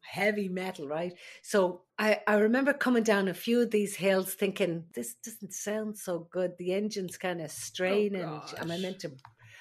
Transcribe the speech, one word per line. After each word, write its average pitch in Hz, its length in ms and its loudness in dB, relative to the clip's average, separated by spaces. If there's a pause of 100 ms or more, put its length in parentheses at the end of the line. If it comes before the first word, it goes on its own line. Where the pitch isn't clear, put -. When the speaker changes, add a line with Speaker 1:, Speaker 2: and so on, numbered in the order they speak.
Speaker 1:
heavy 202 480 0
metal, 180 400 -6
right? 170 240 -4 (300)
So 185 400 2 (160)
I, 214 280 4
I 208 100 6
remember 247 360 4
coming 247 300 2
down 202 260 4
a 170 60 -2
few 233 260 2
of 233 100 2
these 202 240 0
hills 190 400 2
thinking, 175 600 0
"This 240 280 -8
doesn't 202 300 -14
sound 214 460 -6
so 170 220 -4 (100)
good. 180 260 -2
The 180 160 -2
engine's 202 460 -2
kinda 175 260 -4
Speaker 2:
Oh, 143 40 -8
Speaker 1:
straining." 196 760 0
Am 160 180 -6
I - 0 - (340)
Speaker 2:
gosh. 180 60 -4
Speaker 1:
meant 185 200 -6
to? 151 120 -8 (480)